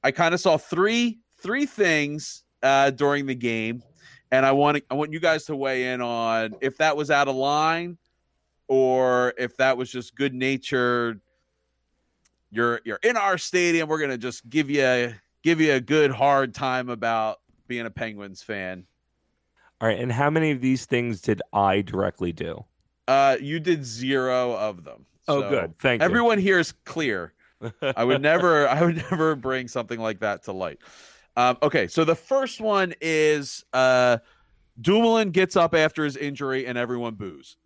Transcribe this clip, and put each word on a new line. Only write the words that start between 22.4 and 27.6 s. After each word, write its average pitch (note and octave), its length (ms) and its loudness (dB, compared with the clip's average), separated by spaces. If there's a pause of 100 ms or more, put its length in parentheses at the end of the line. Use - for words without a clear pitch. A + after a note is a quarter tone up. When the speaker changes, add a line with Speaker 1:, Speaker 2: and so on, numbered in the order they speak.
Speaker 1:
Uh, C#3 340 4
you D3+ 200 -6
did D#3 240 0
zero B2+ 720 0
of G2 280 -6
them. B1 200 -20 (240)
Speaker 2:
Oh, C#3 140 0
Speaker 1:
So G2+ 80 -6
Speaker 2:
good. E2+ 280 -2
Thank A#2+ 220 0
you. E3+ 60 4
Speaker 1:
everyone A3+ 320 2
here F#3+ 200 4
is D#3+ 140 -2
clear. G#2 640 -6 (260)